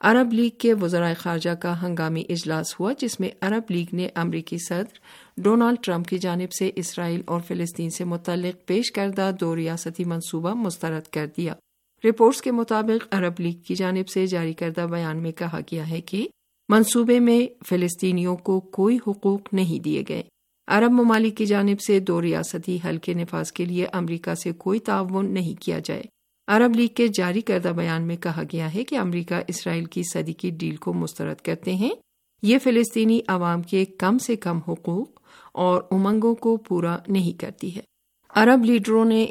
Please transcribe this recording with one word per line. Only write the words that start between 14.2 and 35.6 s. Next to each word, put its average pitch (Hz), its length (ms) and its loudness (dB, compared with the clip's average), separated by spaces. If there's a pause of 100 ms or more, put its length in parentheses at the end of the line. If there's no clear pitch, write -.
جاری 170 260 -2
کردہ 170 380 -4
بیان 165 260 -4
میں 165 160 -4
کہا 165 280 -6 (120)
گیا 160 180 -6
ہے 165 100 -4
کہ 208 280 -6 (400)
منصوبے 233 520 6
میں 240 440 4
فلسطینیوں 180 720 0
کو 190 240 0
کوئی 202 460 2
حقوق 202 480 -2
نہیں 170 280 0
دیے 147 260 -2
گئے۔ 170 140 -6 (440)
عرب 226 240 4
ممالک 226 460 4
کی 214 100 0
جانب 202 340 2
سے 196 200 4
دو 175 220 0
ریاستی 170 640 -2
حل 165 120 -2
کے 175 180 -4
نفاذ 170 380 -6
کے 175 120 -4
لیے 180 280 -2
امریکہ 170 420 -4
سے 170 180 -6
کوئی 190 260 -2
تعاون 190 560 -2
نہیں 175 280 -4
کیا 165 160 -4
جائے۔ - 240 -8 (460)
عرب 226 280 4
لیگ 233 120 4
کے 233 200 2
جاری 190 320 0
کردہ 180 280 -2
بیان 170 340 -2
میں 170 140 -4
کہا 165 260 -6 (100)
گیا 160 220 -4
ہے 233 100 -4
کہ 269 140 -4
امریکہ 175 360 -2 (120)
اسرائیل 170 380 -4
کی 175 180 -6
صدی 160 300 -4
کی 180 180 -6
ڈیل 160 260 -6
کو 175 160 -6
مسترد 160 520 -6
کرتے 185 300 -4
ہیں۔ 220 160 0 (520)
یہ 233 160 6
فلسطینی 226 720 2
عوام 175 340 0
کے 190 220 0
کم 190 340 0
سے 233 180 -2
کم 175 220 -2 (100)
حقوق 175 520 -6 (320)
اور 180 380 2